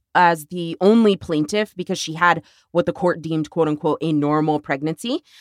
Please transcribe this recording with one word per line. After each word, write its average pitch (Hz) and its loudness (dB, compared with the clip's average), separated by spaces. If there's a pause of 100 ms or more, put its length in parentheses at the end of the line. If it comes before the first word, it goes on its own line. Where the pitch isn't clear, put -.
(140)
as 170 2
the 170 -8
only 208 4
plaintiff 170 -4
because 180 -2
she 160 -8
had 165 2 (280)
what 170 2
the 175 -2
court 175 -2
deemed, 156 -4
quote 165 0
unquote, 156 -2
a 160 -2
normal 151 0
pregnancy. 160 -6 (180)